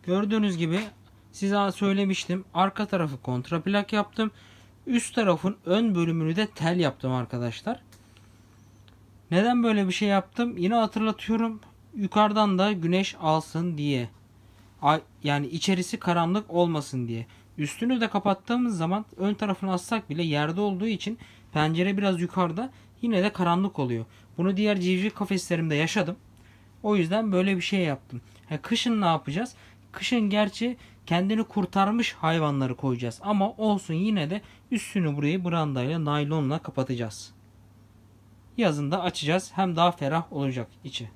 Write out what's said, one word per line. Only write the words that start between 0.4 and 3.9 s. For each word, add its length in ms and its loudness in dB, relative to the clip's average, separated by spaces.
gibi 220 0
size 400 0
söylemiştim. 800 0
Arka 320 0
tarafı 360 -2
kontraplak 720 -2